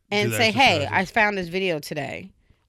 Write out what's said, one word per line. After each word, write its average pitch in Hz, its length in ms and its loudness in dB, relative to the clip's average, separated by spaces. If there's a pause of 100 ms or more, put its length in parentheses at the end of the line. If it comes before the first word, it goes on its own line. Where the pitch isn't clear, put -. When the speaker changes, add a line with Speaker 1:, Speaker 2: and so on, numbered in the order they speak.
Speaker 1:
do 208 60 -2
Speaker 2:
and 208 160 2
Speaker 1:
that - 60 0
Speaker 2:
say, 220 160 4
"Hey, 233 300 4
Speaker 1:
exercise. 135 100 -4
Speaker 2:
I 185 120 0
found 208 320 0
this 180 120 -6
video 180 300 -2
today," 143 520 -10 (380)